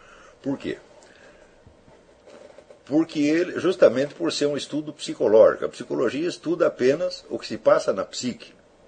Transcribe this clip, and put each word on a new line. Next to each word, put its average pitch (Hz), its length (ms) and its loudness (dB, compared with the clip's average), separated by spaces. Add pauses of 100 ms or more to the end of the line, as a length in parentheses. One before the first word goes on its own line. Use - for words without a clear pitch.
(420)
Por 135 160 -6
quê? - 200 -8 (2000)
Porque 160 360 0
ele, 147 400 0
justamente 143 540 2
por 160 180 -4
ser - 140 -2
um 147 100 -2
estudo 151 360 -8
psicológico, 107 720 4
a - 40 -2
psicologia 139 580 -4
estuda 160 400 -2
apenas 147 600 -2
o 113 100 -8
que - 80 -16
se 110 100 -8
passa 143 360 2
na 95 120 -6
psique. - 540 -10 (280)